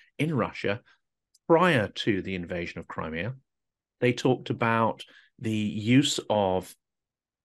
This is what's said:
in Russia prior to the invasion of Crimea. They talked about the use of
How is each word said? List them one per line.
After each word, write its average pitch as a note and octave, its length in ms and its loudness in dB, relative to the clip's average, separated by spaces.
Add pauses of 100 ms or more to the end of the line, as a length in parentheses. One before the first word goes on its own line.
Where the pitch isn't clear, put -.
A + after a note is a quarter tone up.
(180)
in D#3 160 -2
Russia G2+ 460 -4 (640)
prior E3 420 4
to F#2+ 340 -2
the F#2+ 120 -6
invasion F2 460 -6
of - 80 -16
Crimea. F2 460 -8 (640)
They B2 120 2
talked B2 380 0
about A2+ 540 0 (340)
the A2 140 -4
use G#2+ 640 2 (120)
of F#2 440 0 (720)